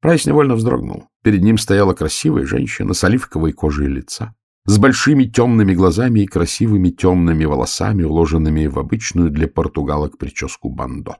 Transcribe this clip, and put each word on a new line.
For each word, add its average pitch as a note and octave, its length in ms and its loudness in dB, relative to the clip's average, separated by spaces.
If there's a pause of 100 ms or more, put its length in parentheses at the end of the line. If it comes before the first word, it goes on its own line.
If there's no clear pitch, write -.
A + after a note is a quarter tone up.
Прайс D#3+ 240 2
невольно C#3+ 300 2
вздрогнул. A2+ 520 -4 (160)
Перед G#2 180 4
ним G#2+ 160 4
стояла G2 360 2
красивая F2+ 520 -2
женщина G2+ 480 -4
с - 100 -4
оливковой F#2 480 0
кожей D2 360 -2
лица, C#2 480 -8 (320)
с G#2 100 4
большими C3 460 4
тёмными A2+ 500 2
глазами F#2+ 460 2
и G2+ 80 2
красивыми F#2 640 0
тёмными E2+ 560 0
волосами, F2 580 -2
уложенными D#2 640 0
в C#2+ 100 -4
обычную F2 540 -2
для D2+ 160 -2
португалок D2 680 -4
причёску - 520 -10
бандо. B1 500 -12